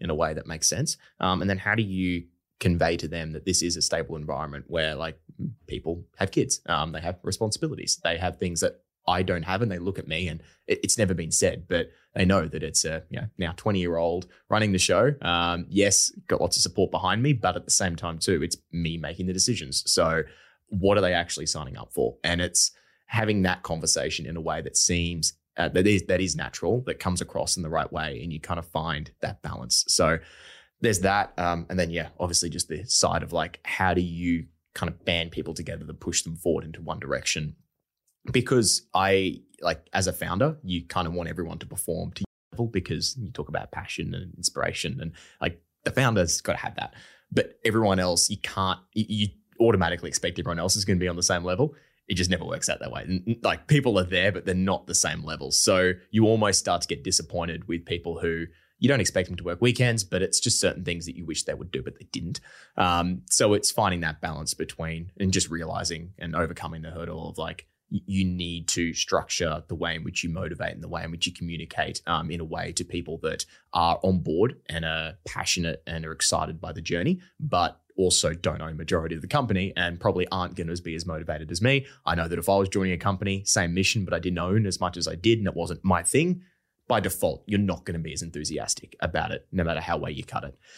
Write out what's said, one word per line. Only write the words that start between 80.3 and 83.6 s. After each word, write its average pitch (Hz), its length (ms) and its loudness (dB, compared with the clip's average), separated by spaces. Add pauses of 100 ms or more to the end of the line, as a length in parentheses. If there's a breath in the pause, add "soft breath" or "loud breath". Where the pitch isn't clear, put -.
gonna 85 280 -4
be 80 120 -6
as 82 100 -8
motivated 78 480 -6
as 87 80 -2
me. 135 240 4 (200 loud breath)
I 82 100 2
know 82 120 0
that 85 120 -2
if 82 100 0
I 98 80 6
was 98 100 4
joining 95 260 2
a 87 40 -2
company, 95 480 -2
same 85 280 2